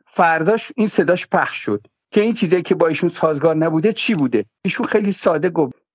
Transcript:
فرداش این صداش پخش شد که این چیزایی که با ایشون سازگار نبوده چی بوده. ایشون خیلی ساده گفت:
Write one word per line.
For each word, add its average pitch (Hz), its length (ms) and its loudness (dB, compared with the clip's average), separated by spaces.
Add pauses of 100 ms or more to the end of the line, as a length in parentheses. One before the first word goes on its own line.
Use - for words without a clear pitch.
فرداش 170 720 0
این 214 100 2
صداش 180 400 0
پخش 156 300 -2
شد - 300 -6 (240)
که 208 100 2
این 226 120 2
چیزایی 180 300 0
که - 120 0
با 170 120 2
ایشون 165 220 0
سازگار 160 480 0
نبوده 160 360 0
چی - 220 -2
بوده. 120 300 0 (180)
ایشون 202 240 -4
خیلی 208 260 0
ساده 170 380 0
گفت: 156 220 -2 (220)